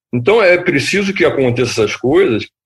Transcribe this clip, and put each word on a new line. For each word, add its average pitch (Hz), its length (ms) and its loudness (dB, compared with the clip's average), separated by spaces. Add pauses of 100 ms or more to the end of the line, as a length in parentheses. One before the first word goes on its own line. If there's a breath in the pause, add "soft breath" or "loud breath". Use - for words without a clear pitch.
(140)
Então 196 280 2
é 180 160 4
preciso 180 560 -2
que 175 100 0
aconteçam 123 600 0
essas 104 120 -4
coisas 127 500 0 (200)